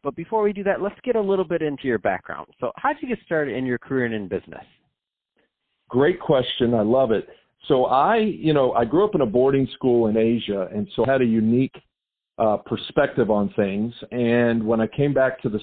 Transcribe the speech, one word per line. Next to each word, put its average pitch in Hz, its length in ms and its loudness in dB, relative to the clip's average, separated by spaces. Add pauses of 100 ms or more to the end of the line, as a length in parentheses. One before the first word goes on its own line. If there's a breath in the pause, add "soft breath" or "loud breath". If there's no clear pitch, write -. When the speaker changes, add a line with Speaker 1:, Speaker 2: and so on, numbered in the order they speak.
Speaker 1:
But 143 120 -6
before 214 280 -4
we 208 100 0
do 196 120 -10
that, 165 180 -4
let's 202 200 -8
get 247 120 -2
a 226 40 0
little 196 260 0
bit 165 180 -4
into 143 240 -6
your 120 100 2
background. 90 480 -4 (140)
So 123 160 -6
how 285 180 -2
did 294 80 -16
you 294 60 -10
get 240 180 -6
started 147 300 -2
in 131 100 -4
your 123 140 -2
career 131 260 -2
and 117 80 -4
in 104 140 -6
business? 82 380 -8 (1200)
Speaker 2:
Great 151 300 2
question. 123 560 0
I 110 80 2
love 120 280 2
it. 101 160 0 (400 soft breath)
So 127 180 2
I, 143 320 2
you 190 360 0
know, 131 200 2
I 120 120 2
grew 156 200 2
up 208 80 -2
in 165 80 0
a 135 60 2
boarding 131 480 2
school 120 320 2
in 107 100 0
Asia, 107 560 0
and 104 220 -4
so 117 100 2
I 127 60 2
had 135 100 2
a 127 40 2
unique, 113 500 2 (640)
uh, 107 180 2
perspective 120 720 -2
on 104 260 0
things. 104 380 -2 (180)
And 120 540 2
when 110 160 2
I 110 60 0
came 143 260 0
back 131 300 0
to 127 60 -4
the 107 140 -4